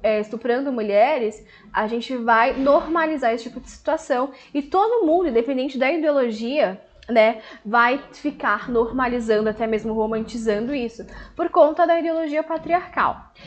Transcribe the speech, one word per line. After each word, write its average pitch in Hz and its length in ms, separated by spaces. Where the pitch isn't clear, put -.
é, 214 160
estuprando 240 540
mulheres, 220 760
a 214 140
gente 233 300
vai 233 380
normalizar 302 760
esse 233 120
tipo 247 160
de - 100
situação 285 640
e 285 80
todo 403 460
mundo, 339 220
independente 254 500
da 262 140
ideologia, 254 880
né, 226 300
vai 240 480
ficar 226 580
normalizando, 233 800
até 220 180
mesmo 220 280
romantizando 220 800
isso, 233 320
por 339 140
conta 320 380
da 339 120
ideologia 320 440
patriarcal. 320 880